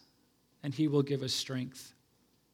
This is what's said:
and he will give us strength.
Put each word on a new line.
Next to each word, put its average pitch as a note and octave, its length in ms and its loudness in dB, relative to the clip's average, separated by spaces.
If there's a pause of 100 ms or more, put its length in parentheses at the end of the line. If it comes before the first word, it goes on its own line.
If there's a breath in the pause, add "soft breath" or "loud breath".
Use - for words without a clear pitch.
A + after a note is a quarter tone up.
(600)
and D3 120 -4
he D#3 140 2
will C#3+ 140 6
give C3+ 220 0
us C3 100 -2
strength. - 600 -6 (600)